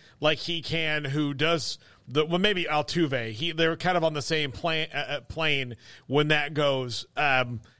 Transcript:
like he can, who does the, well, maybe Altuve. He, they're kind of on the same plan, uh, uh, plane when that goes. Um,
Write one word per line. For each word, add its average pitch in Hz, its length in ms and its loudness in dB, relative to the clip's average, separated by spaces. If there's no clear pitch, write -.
like 151 200 2
he 170 240 -6
can, 156 420 -2
who 143 300 -2
does 156 420 0
the, 143 180 2
well, 175 140 0
maybe 190 240 2
Altuve. 147 720 0
He, 160 180 -4
they're 160 240 2
kind 180 200 0
of 165 80 2
on 160 100 2
the 143 100 -4
same 151 280 -2
plan, 160 400 -2
uh, 139 60 -4
uh, 139 240 -4
plane 139 540 -2
when 151 220 2
that 147 260 2
goes. 131 500 0
Um, 127 460 2